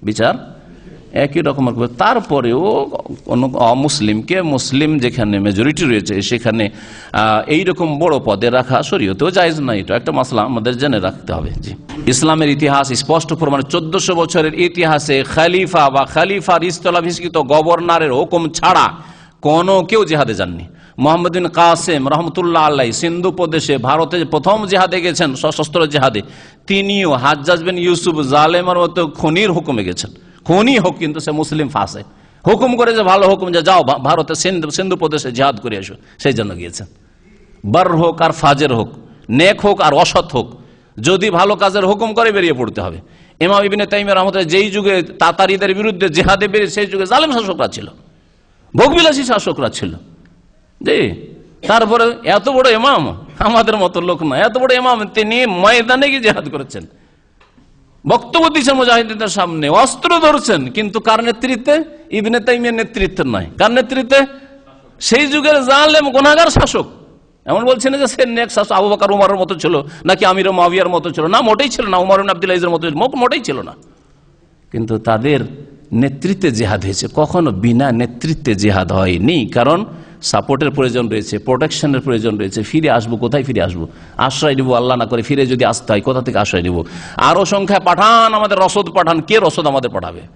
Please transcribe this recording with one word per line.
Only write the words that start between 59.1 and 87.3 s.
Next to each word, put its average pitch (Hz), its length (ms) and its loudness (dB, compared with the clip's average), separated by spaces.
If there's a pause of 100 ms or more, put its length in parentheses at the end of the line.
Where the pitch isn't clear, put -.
সামনে, 170 420 -2
অস্ত্র 269 500 2
ধরছেন, 247 480 2
কিন্তু 208 320 -4
কার 220 240 0
নেতৃত্বে? 262 600 0 (260)
ইবনে 220 300 0
তাইমিয়ার 240 360 0
নেতৃত্বে 226 480 -4
নয়। 101 220 -2 (120)
কার 214 140 4
নেতৃত্বে? 262 540 2 (720)
সেই 277 280 2
যুগের 294 260 2
জালেম 285 560 4
গুনাহগার 294 400 6
শাসক। 254 360 0 (600)
এমন 208 200 0
বলছি 254 240 2
না 277 80 -2
যে 277 100 0
সে - 180 0
নেক 233 260 -2
শাসক, 208 200 0
আবু 202 180 2
বকর 202 220 2
উমরের 202 240 4
মতো 185 200 -2
ছিল, 156 260 0 (240)
নাকি 190 200 2
আমির 190 260 2
মুয়াবিয়ার 175 380 2
মতো 175 200 -2
ছিল, 151 160 -4
না, 202 160 2
মোটেই 233 280 2
ছিল 240 180 -4
না, 190 100 0
উমর 190 220 4
ইবনে 196 120 -2
আব্দুল 185 200 -2
আজিজের 180 180 0
মতো 165 200 -2
ছিল, 147 80 -4
মো-, 254 180 -2
মোটেই 254 240 0
ছিল 139 220 -6
না। 82 140 -14 (960)
কিন্তু 113 260 -4
তাদের 120 420 0 (540)
নেতৃত্বে 143 580 0
জিহাদ 107 340 -2
হয়েছে। 98 300 -6
কখনো 156 360 0
বিনা 117 400 2
নেতৃত্বে 120 640 -2
জিহাদ 95 360 0
হয়নি, 95 540 0
কারণ 120 400 0 (360)
সাপোর্টের 135 500 -2
প্রয়োজন 123 380 -2
রয়েছে, 107 280 -4
প্রোটেকশনের 135 640 -2
প্রয়োজন 110 360 -2
রয়েছে। 101 260 -4
ফিরে 151 260 0
আসবো, 117 280 0
কোথায় 120 260 -2
ফিরে 113 180 -2
আসবো? 85 260 -4 (300)
আশ্রয় 139 380 0
নিব 131 180 0
আল্লাহ 123 240 0
না 117 80 -2
করে, 117 160 -4
ফিরে 139 240 0
যদি 123 200 0
আসতে 113 280 -2
হয় 104 80 0
কোথা 131 200 -2
থেকে 123 160 -4
আশ্রয় 101 240 -2
নিব? 87 220 -2 (320)
আরো 170 300 2